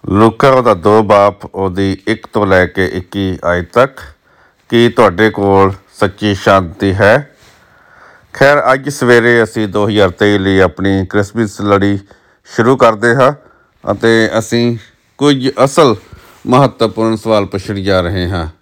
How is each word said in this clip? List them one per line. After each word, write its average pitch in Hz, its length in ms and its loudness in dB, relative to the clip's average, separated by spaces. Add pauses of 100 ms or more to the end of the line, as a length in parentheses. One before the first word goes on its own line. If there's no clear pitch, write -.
(120)
ਲੂਕਾ 110 380 2
ਉਹਦਾ 120 240 2
ਦੋ 104 280 2
ਬਾਪ 101 540 0
ਉਹਦੀ 95 400 -4 (100)
ਇੱਕ 107 260 -6
ਤੋਂ 104 140 -2
ਲੈ 92 200 2
ਕੇ 92 200 -4
ਇੱਕੀ 92 580 -6
ਆਇਤ 87 280 -4
ਤੱਕ। 131 280 0 (680)
ਕੀ 117 200 2
ਤੁਹਾਡੇ 110 420 2
ਕੋਲ 98 420 2 (280)
ਸੱਚੀ 104 340 -2
ਸ਼ਾਂਤੀ 95 600 0
ਹੈ? 110 420 0 (960)
ਖੈਰ, 143 300 2 (100)
ਅੱਜ 135 160 -4
ਸਵੇਰੇ 120 540 2
ਅਸੀਂ 107 260 -4
ਦੋ 101 200 -2
ਹਜ਼ਾਰ 101 220 2
ਤੇਈ 104 280 0
ਲਈ 95 200 0
ਆਪਣੀ 95 520 0
ਕ੍ਰਿਸਮਸ 104 500 -4
ਲੜੀ 101 360 0 (600)
ਸ਼ੁਰੂ 120 200 2
ਕਰਦੇ 117 380 2
ਹਾਂ 131 180 2 (600)
ਅਤੇ 113 360 0 (100)
ਅਸੀਂ 120 380 -2 (420)
ਕੁਝ 139 320 0 (140)
ਅਸਲ 135 320 2 (500)
ਮਹੱਤਵਪੂਰਨ 113 720 0
ਸਵਾਲ 107 280 -2
ਪੁੱਛਣ 98 340 -8
ਜਾ 95 220 0
ਰਹੇ 87 280 -4
ਹਾਂ। 85 200 -6 (140)